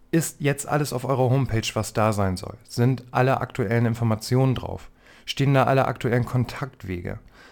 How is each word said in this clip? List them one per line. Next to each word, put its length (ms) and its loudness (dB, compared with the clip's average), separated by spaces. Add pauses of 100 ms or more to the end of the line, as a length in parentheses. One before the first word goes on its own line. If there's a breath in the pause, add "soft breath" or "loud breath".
(120)
Ist 280 0
jetzt 280 -2
alles 240 0
auf 120 -4
eurer 260 2
Homepage, 440 0
was 200 -4
da 180 2
sein 240 0
soll? 260 -10
Sind 480 0
alle 300 2
aktuellen 460 0
Informationen 680 2
drauf? 340 -8 (380 loud breath)
Stehen 260 0
da 120 6
alle 220 2
aktuellen 380 0
Kontaktwege? 960 -4 (340 loud breath)